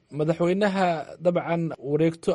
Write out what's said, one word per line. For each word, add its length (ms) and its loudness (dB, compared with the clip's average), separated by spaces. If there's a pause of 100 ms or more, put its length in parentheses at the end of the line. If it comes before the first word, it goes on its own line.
(120)
madaxweynaha 760 0 (320)
dabcan 440 0 (160)
wareegto 560 0